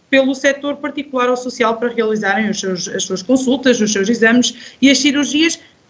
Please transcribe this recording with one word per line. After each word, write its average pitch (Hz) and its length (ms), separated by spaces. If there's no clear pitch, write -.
pelo 269 240
setor 277 400
particular 277 520
ou 247 100
social 240 400
para 240 120
realizarem 214 600
os 185 80
seus, 185 280
as 190 160
suas 185 200
consultas, 262 580
os 214 100
seus 196 180
exames 233 680
e 269 120
as 269 80
cirurgias 294 600